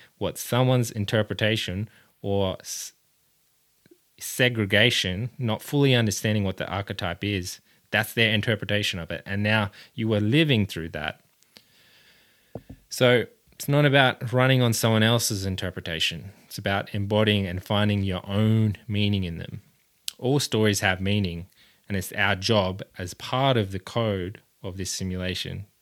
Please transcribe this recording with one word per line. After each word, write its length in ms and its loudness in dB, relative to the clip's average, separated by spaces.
what 200 -6
someone's 540 2
interpretation 960 -2
or 380 -2
s-, 320 -12
segregation, 1200 0
not 240 -4
fully 340 2
understanding 480 0
what 140 -4
the 100 -6
archetype 560 -6
is, 380 -6
that's 220 0
their 200 4
interpretation 640 -2
of 120 -10
it. 140 -8
And 180 -4
now 280 2
you 200 -2
are 80 2
living 440 2
through 240 -8
that. 320 -8
So 380 4
it's 160 -10
not 180 4
about 460 4
running 300 4
on 100 4
someone 320 4
else's 420 0
interpretation. 840 -6
It's 120 -14
about 380 -2
embodying 500 2
and 160 -4
finding 420 2
your 260 -2
own 480 2
meaning 380 0
in 140 -8
them. 220 -12
All 220 2
stories 400 2
have 220 2
meaning, 460 -2
and 80 -2
it's 160 -6
our 220 2
job 460 0
as 160 -10
part 440 0
of 160 -2
the 60 -8
code 600 -4
of 140 -10
this 140 -8
simulation 760 -6